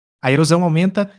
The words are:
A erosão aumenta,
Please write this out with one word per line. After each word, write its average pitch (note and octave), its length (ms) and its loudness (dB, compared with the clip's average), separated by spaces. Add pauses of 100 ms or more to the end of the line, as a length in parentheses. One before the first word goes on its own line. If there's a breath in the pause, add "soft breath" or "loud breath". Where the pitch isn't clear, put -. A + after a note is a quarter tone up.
(220)
A C3 100 0
erosão D#3+ 320 2
aumenta, F#3+ 540 -2